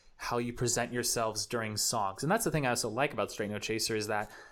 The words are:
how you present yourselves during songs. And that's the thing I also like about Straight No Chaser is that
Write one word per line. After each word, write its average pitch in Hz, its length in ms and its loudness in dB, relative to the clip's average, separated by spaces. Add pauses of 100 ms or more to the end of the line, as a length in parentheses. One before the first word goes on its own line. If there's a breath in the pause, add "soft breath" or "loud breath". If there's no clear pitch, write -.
(160 loud breath)
how - 220 -2
you 120 140 0
present 120 400 0
yourselves 113 540 0
during 110 300 -2
songs. 101 460 0
And 143 80 2
that's 226 140 4
the 175 80 2
thing 147 140 2
I 123 40 4
also 117 180 2
like 135 240 0
about 104 200 0
Straight 104 180 -4
No 104 80 -2
Chaser 110 380 0
is 104 100 0
that 107 240 -2 (220 loud breath)